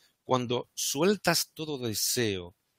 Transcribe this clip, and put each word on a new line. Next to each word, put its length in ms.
Cuando 500
sueltas 800
todo 240
deseo 800